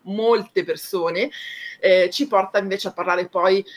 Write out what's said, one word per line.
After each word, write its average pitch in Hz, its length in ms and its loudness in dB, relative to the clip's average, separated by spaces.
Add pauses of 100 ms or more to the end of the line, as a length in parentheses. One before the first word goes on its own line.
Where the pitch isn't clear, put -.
molte 214 600 0
persone, 170 640 -4 (500)
eh, 185 320 6
ci 285 160 -4
porta 202 320 0
invece 196 300 -4
a - 20 -6
parlare 180 360 -2
poi, 190 360 2 (140)